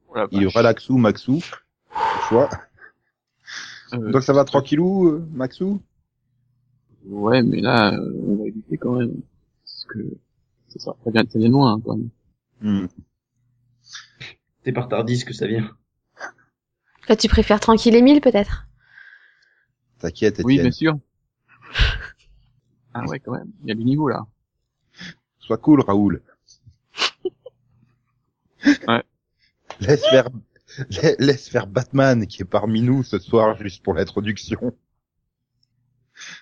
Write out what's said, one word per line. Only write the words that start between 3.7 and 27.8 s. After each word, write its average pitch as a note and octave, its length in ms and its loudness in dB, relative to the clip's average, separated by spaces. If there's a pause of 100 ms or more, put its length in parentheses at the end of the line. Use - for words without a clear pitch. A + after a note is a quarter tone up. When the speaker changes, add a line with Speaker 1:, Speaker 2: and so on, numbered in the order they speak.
Speaker 1:
Euh, A2+ 180 -6
Speaker 2:
Donc C3 120 2
ça C#3 100 2
va C#3 100 6
tranquillou, E3+ 640 2
euh, D#3+ 260 0
Maxou ? F#3 460 -6 (1300)
Speaker 1:
Ouais, G#2 380 0
mais F#2 180 0
là, A2 320 2
euh, - 340 -8
on G2+ 100 -2
va G#2+ 100 -6
éviter A2+ 320 -10
quand B2 140 -4
même. B2 200 -4 (500)
Parce - 240 -20
que G#2+ 120 -12 (680)
ça - 100 -20
sort, - 240 -14
ça A2+ 80 -6
vient, A2 180 2
ça - 80 -6
vient A2+ 120 2
de B2 40 4
loin, C3+ 200 4
hein, A2+ 120 -4
quand A2+ 100 -6
même. A#2 140 -8 (520)
Speaker 2:
Hmm. G2 260 -2 (1800)
Speaker 3:
C'est C3 60 -4
par A#2+ 180 -4
Tardis A#2 360 -2
que C3 80 -14
ça - 120 -8
vient. G#2+ 240 -4 (1400)
Speaker 4:
Là, A3+ 80 4
tu A3 120 -2
préfères G#3+ 320 2
Tranquille A3 360 4
Émile, C#4 240 8
peut-être ? G3+ 460 0 (1300)
Speaker 2:
T'inquiète, - 440 -2
Speaker 1:
Oui, C3 120 4
Speaker 2:
Étienne. - 140 4
Speaker 1:
bien - 20 -2
sûr. D#3 260 0 (2000)
Ah A#2+ 60 -8
ouais, - 140 -8
quand A#2+ 140 -12
même. - 180 -12 (100)
Il C3+ 80 -14
y - 20 -4
a G#2+ 40 -4
du A2+ 80 -8
niveau, C#3 260 0
là. - 160 -4 (1120)
Speaker 2:
Sois A2+ 200 -6
cool, D3 240 4
Raoul. G2+ 420 0 (2750)